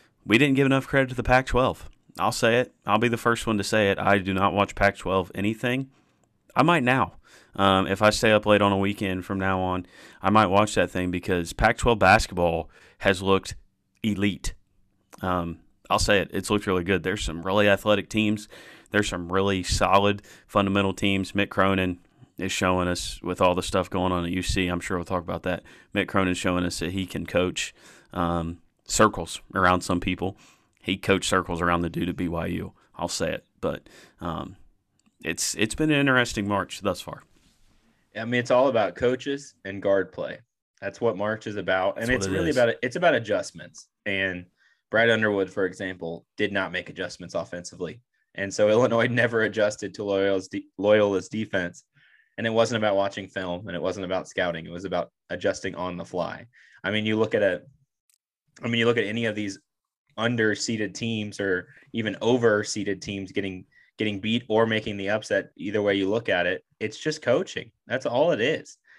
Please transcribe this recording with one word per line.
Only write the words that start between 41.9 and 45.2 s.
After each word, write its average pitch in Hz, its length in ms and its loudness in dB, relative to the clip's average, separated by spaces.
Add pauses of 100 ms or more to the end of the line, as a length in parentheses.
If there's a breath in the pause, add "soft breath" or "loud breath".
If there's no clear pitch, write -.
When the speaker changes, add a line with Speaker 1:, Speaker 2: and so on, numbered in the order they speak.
Speaker 2:
And 113 60 -6
Speaker 1:
That's 117 60 -4
what 127 60 4
Speaker 2:
it's 98 120 -2
Speaker 1:
it 95 40 -2
Speaker 2:
really 95 180 0
Speaker 1:
is. 131 80 0
Speaker 2:
about, 117 240 4
it's 131 140 -4
about 170 200 2
adjustments. 101 720 -6 (180)
And 95 400 -2 (440)
Brad 113 200 4
Underwood, 104 420 2